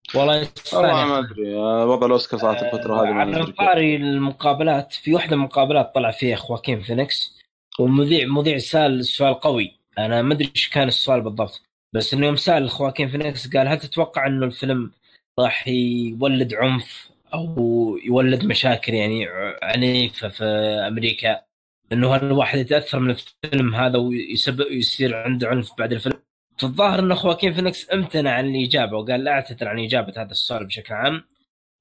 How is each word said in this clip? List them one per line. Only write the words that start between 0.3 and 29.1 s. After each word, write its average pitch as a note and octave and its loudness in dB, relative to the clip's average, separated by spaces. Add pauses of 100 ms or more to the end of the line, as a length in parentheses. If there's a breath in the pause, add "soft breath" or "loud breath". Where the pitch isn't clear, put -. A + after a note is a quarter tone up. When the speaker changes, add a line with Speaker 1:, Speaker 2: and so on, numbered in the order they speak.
Speaker 1:
يستاهل. D#3+ -2
Speaker 2:
والله D3+ 2
ما C#3+ 0
أدري، G#2 -4
آه، A2+ 2
وضع B2 4
الأوسكار B2 2
صراحة A2 0
الفترة A2 -4
هذه G#2+ 2
ما G#2+ 0
Speaker 1:
على D3 0
Speaker 2:
أدري E3 -2
كيف. - -12
Speaker 1:
طاري E3 4
المقابلات، C#3+ 0
في - 0
واحدة F3 2
من C#3 2
المقابلات C#3 2
طلع A#2+ 2
فيها A#2 0
خواكين A2+ -4
فينيكس، - -4 (380)
والمذيع، C#3 4
مذيع C#3+ 0
سأل C3+ 2
سؤال C3+ 2
قوي. A#2+ -2 (180)
أنا A#2 0
ما C#3+ 2
أدري C#3+ -2
إيش - 0
كان C#3 0
السؤال B2 0
بالضبط، G#2+ -6 (320)
بس A2 -2
إنه C#3 2
يوم D3 2
سأل C#3+ 2
خواكين C#3 -2
فينيكس C#3 -6
قال: C3+ 4
"هل D3+ 0
تتوقع D3+ -2
إنه C3+ 0
الفيلم B2+ -4 (460 soft breath)
راح B2 0
يولد B2 0
عنف B2 -2 (240)
أو E3 -6 (480)
يولد B2+ 4
مشاكل B2 0
يعني G#2+ 0
ع-، F#2 -8
عنيفة B2 0
في G#2 -8 (440)
أمريكا؟ A2+ -2 (520)
إنه B2+ 4
هل C3+ 0
الواحد C#3 2
يتأثر C#3 0
من B2+ 2
الفيلم C3 -2
هذا B2 2
ويسبب، B2 -2
يصير B2 0
عنده B2 -2
عنف A#2+ 0
بعد A#2 -2
الفيلم؟" B2 -4 (360)
فالظاهر F#3 2
إن F#3 2
خواكين F3 0
فينيكس F#3 -4
امتنع D#3 0
عن C3 0
الإجابة، B2 0
وقال B2 -2